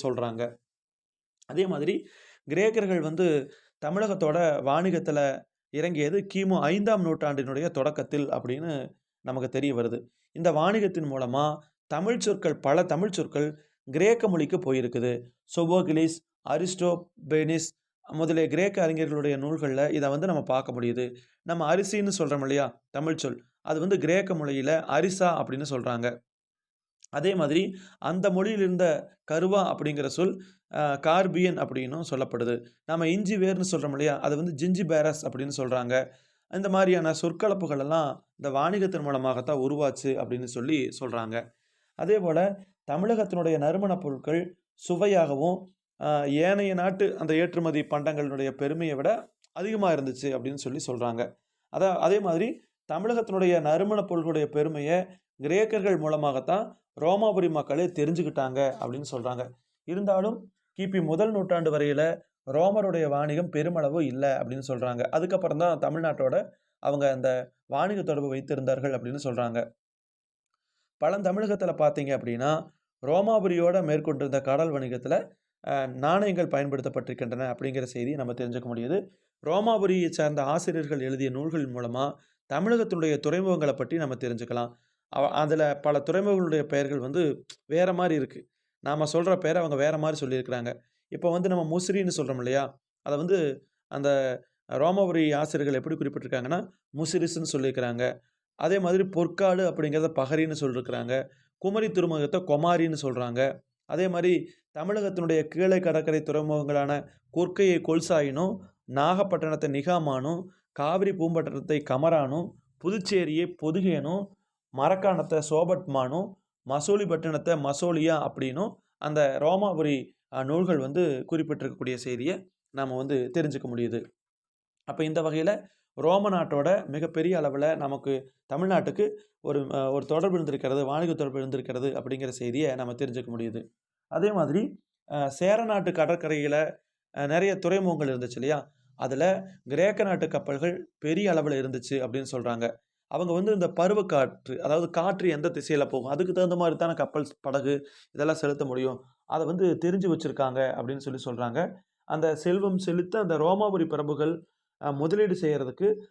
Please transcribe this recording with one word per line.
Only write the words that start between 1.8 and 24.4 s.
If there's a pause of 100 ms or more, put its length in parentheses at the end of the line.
கிரேக்கர்கள்
வந்து (360)
தமிழகத்தோட
வாணிகத்துல (280)
இறங்கியது
கிமு
ஐந்தாம்
நூற்றாண்டினுடைய
தொடக்கத்தில்
அப்படின்னு (320)
நமக்கு
தெரிய
வருது. (300)
இந்த
வாணிகத்தின்
மூலமா (300)
தமிழ்
சொற்கள்,
பல
தமிழ்
சொற்கள் (320)
கிரேக்க
மொழிக்கு
போயிருக்குது. (340)
சொபோகிலிஸ், (240)
அரிஸ்டோபேனிஸ் (420)
முதலிய
கிரேக்க
அறிஞர்களுடைய
நூல்கள்ல
இதை
வந்து
நம்ம
பார்க்க
முடியுது. (280)
நம்ம
அரிசின்னு
சொல்றோம்
இல்லையா,
தமிழ்
சொல், (160)
அது
வந்து
கிரேக்க
மொழியில